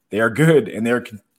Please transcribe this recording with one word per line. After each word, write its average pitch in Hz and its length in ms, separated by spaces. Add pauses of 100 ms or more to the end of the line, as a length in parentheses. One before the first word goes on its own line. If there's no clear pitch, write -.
they 101 120
are 117 100
good, 139 380
and 110 180
they're 120 160
con-, 107 180 (180)